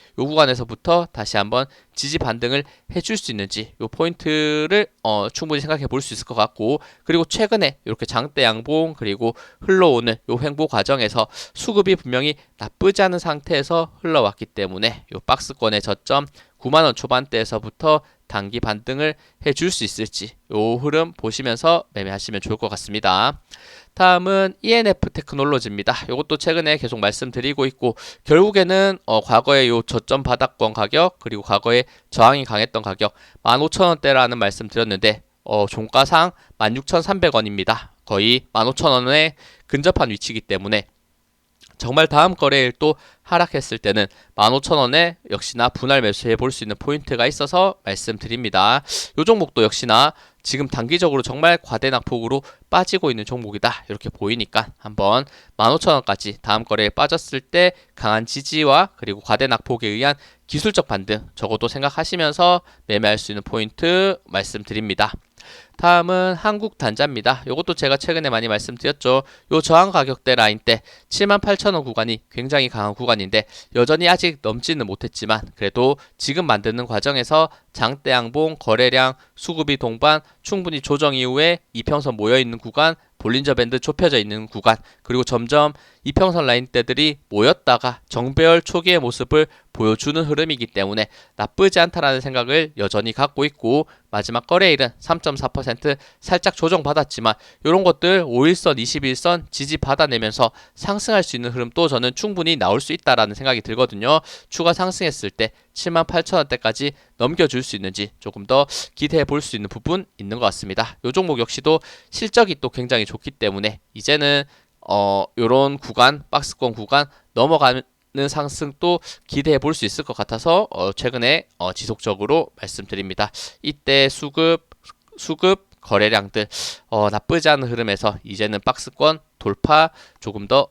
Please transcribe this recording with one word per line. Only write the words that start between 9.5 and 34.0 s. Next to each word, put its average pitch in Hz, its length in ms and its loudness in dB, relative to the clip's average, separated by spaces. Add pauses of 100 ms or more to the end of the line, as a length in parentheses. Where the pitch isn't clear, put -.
흘러오는 131 540 4 (120)
요 117 120 -2
횡보 147 280 -2
과정에서 117 600 0 (260)
수급이 196 420 2
분명히 131 380 -2 (240)
나쁘지 190 460 0
않은 180 160 0
상태에서 160 840 -2
흘러왔기 117 460 0
때문에 101 680 -4
요 92 60 -12
박스권의 110 640 -2
저점 135 420 -2 (320)
구만 151 260 4
원 131 120 2
초반대에서부터 127 1080 -2 (240)
단기 101 340 -8
반등을 131 540 -4 (320)
해줄 147 240 -2
수 - 140 -4
있을지 107 480 -8 (200)
요 113 260 0
흐름 156 360 -2
보시면서 131 680 0 (100)
매매하시면 98 480 -8
좋을 107 160 -4
것 107 120 -4
같습니다. 101 720 0 (580)
다음은 185 640 2
이엔에프 220 480 2
테크놀로지입니다. 131 1000 -4
요것도 147 300 -4
최근에 160 400 0
계속 123 220 -6
말씀드리고 127 640 -2
있고 127 300 -2 (300)
결국에는, 190 840 4
어, 110 140 2
과거에 127 480 4
요 117 120 2
저점 139 400 -4
바닥권 123 540 -2
가격 143 420 0
그리고 107 240 -10
과거에 117 420 2 (280)
저항이 131 340 6
강했던 110 380 -2
가격 101 320 -4 (260)
만 120 180 2
오천 160 280 2
원대라는 131 500 2